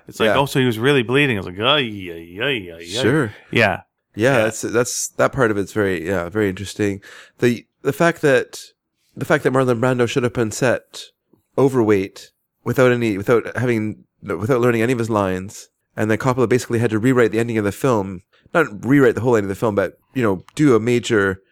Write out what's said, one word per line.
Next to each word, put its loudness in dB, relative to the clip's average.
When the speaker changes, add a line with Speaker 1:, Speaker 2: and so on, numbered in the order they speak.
Speaker 1:
it's -20
like, 2
Speaker 2:
yeah. 2
Speaker 1:
"Oh, 2
so -2
he 2
was -2
really 2
bleeding." 0
I -4
was -8
like, -12
"Ay, -2
ay, -16
ay, -6
ay, -16
ay." -18
Speaker 2:
Sure. -2
Speaker 1:
Yeah. 2
Speaker 2:
Yeah, 2
Speaker 1:
Yeah. 2
Speaker 2:
that's, -4
that's, -4
that 0
part 2
of 0
it's -4
very, 0
yeah, -2
very 0
interesting. -6
The, 0
the -2
fact 0
that, 0
the -8
fact 0
that 2
Marlon 2
Brando 2
showed -2
up -2
on 0
set -2
overweight 0
without 2
any, 0
without 0
having, -2
without -2
learning 2
any 0
of -4
his -4
lines, -4
and -2
then 2
Coppola 0
basically 0
had 0
to -2
rewrite 2
the -2
ending -2
of 0
the 0
film, -2
not -2
rewrite 4
the -4
whole 2
end 2
of -6
the -4
film, -2
but, -2
you -4
know, 0
do 4
a 6
major 0